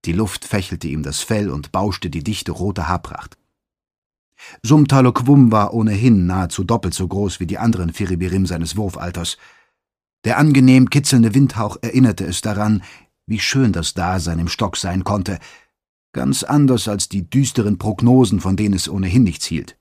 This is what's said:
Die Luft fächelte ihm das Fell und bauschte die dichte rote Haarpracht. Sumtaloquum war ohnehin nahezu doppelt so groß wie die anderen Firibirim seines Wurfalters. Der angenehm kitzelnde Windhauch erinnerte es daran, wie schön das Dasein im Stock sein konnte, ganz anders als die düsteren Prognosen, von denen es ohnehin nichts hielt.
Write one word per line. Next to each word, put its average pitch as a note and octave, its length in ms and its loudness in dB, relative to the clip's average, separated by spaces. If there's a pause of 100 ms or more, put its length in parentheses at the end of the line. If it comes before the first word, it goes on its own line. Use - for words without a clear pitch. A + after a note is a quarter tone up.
Die E2+ 80 -4
Luft G2+ 320 -4
fächelte F#2 420 -6
ihm D2 160 -6
das C#2 180 -8
Fell G#2 280 -4
und D2 220 -10
bauschte F#2+ 380 -4
die D2+ 140 -8
dichte G2 280 -6
rote F#2 360 -4
Haarpracht. - 500 -8 (1300)
Sumtaloquum C3 880 6
war G#2 220 2
ohnehin A2 520 2
nahezu F2+ 380 -2
doppelt F#2+ 300 -2
so F#2 140 -4
groß F#2+ 320 -4
wie F2 80 -6
die G2 100 -6
anderen F#2 340 0
Firibirim F#2 540 -2
seines E2 320 -6
Wurfalters. F2 600 -8 (840)
Der - 140 0
angenehm C3 520 6
kitzelnde A#2+ 440 4
Windhauch A2+ 480 2
erinnerte A#2 440 2
es F#2 160 -6
daran, G#2+ 420 0 (420)
wie G#2 140 -6
schön B2+ 340 0
das E2+ 200 -4
Dasein E2+ 460 -4
im E2+ 80 -2
Stock F#2+ 300 -6
sein F#2+ 260 -4
konnte, G2 360 -4 (760)
ganz C3 300 -4
anders C3+ 440 2
als G#2 220 -4
die F#2+ 200 -6
düsteren A2+ 480 0
Prognosen, A2 600 2
von F#2+ 160 -2
denen G#2 200 0
es F2+ 140 -6
ohnehin F#2+ 340 2
nichts E2+ 220 -2
hielt. - 360 -8